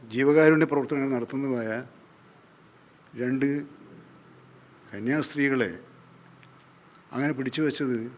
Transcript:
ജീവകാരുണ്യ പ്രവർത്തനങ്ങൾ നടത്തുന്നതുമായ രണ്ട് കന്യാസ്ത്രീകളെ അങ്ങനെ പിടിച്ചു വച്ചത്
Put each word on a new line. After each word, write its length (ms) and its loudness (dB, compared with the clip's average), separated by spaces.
ജീവകാരുണ്യ 560 6
പ്രവർത്തനങ്ങൾ 460 0
നടത്തുന്നതുമായ 540 -4
രണ്ട് 260 0
കന്യാസ്ത്രീകളെ 800 0
അങ്ങനെ 240 -2
പിടിച്ചു 280 -4
വച്ചത് 320 -2